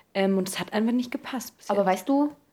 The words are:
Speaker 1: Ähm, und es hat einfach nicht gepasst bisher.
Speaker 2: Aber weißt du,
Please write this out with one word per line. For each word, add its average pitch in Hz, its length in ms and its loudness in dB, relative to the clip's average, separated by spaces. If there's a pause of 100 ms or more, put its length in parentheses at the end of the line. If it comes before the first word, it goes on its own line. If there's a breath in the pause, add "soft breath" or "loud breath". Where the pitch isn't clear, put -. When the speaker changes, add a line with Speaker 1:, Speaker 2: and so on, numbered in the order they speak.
(160)
Speaker 1:
Ähm, 196 220 2
und 185 100 0
es - 120 -6
hat - 120 -6
einfach 220 200 2
nicht 247 180 -2
gepasst - 480 -8
bisher. - 180 -4
Speaker 2:
Aber 202 80 4
weißt 190 240 2
du, 285 220 4 (220)